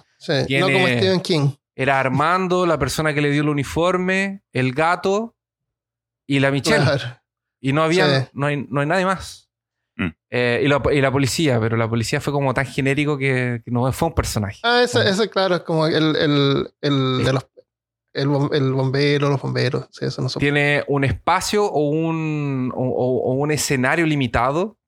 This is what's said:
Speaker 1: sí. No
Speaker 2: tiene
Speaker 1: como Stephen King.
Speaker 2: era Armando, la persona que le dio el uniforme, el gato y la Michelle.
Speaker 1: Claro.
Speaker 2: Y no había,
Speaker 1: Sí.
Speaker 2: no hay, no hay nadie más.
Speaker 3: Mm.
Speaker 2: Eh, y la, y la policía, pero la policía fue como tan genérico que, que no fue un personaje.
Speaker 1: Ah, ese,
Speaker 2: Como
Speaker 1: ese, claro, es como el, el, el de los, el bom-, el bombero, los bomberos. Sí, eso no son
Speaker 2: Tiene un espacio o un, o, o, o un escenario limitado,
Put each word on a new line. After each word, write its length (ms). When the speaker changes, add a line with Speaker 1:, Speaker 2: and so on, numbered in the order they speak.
Speaker 1:
sí. 140
No 140
Speaker 2:
tiene 260
Speaker 1:
como 160
Stephen 320
King. 280
Speaker 2:
era 240
Armando, 680
la 120
persona 360
que 60
le 100
dio 120
el 60
uniforme, 920
el 220
gato 640
y 140
la 100
Michelle. 340
Speaker 1:
Claro. 360
Speaker 2:
Y 120
no 100
había, 400
Speaker 1:
Sí. 100
Speaker 2:
no 140
hay, 220
no 120
hay 60
nadie 180
más. 460
Speaker 3:
Mm. 120
Speaker 2:
Eh, 340
y 40
la, 140
y 80
la 120
policía, 480
pero 160
la 120
policía 320
fue 120
como 220
tan 120
genérico 520
que, 460
que 60
no 220
fue 160
un 60
personaje. 500
Speaker 1:
Ah, 180
ese, 160
Speaker 2:
Como 120
Speaker 1:
ese, 200
claro, 260
es 60
como 240
el, 300
el, 540
el 440
de 100
los, 120
el 140
bom-, 240
el 200
bombero, 560
los 120
bomberos. 520
Sí, 140
eso 160
no 60
son 120
Speaker 2:
Tiene 480
un 160
espacio 640
o 240
un, 840
o, 80
o, 480
o 40
un 180
escenario 540
limitado, 720